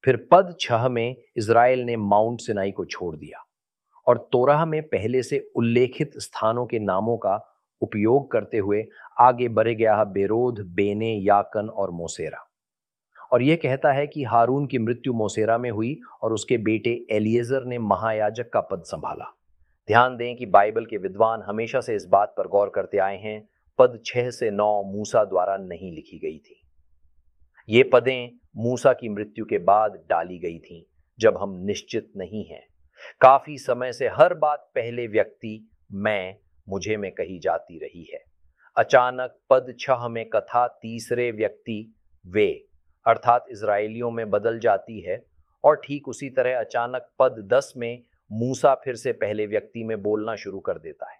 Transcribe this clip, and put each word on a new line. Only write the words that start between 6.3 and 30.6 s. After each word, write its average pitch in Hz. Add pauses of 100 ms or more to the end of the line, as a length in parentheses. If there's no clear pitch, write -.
के 113
नामों 104
का 98 (460)
उपयोग 117
करते 110
हुए 101 (360)
आगे 123
बढ़ 110
गया 110
बेरोध, 107
बेने, 104
याकन 101
और 98
मोसेरा। 85 (840)
और 123
यह 151
कहता 139
है 143
कि 147
हारून 117
की 127
मृत्यु 120
मोसेरा 110
में 123
हुई 113 (240)
और 113
उसके 113
बेटे 113
एलिएजर 120
ने 123
महायाजक 110
का 107
पद 90
संभाला। 76 (600)
ध्यान 120
दें 120
कि 123
बाइबल 104
के 110
विद्वान 101
हमेशा 113
से 117
इस 101
बात 98
पर 92
गौर 98
करते 95
आए 98
हैं, 107 (320)
पद 120
छह 123
से 120
नौ 104
मूसा 104
द्वारा 95
नहीं 90
लिखी 78
गई 78
थी। - (1080)
ये 117
पदें 123 (180)
मूसा 123
की 117
मृत्यु 104
के 104
बाद 101
डाली 87
गई 85
थीं, 82 (360)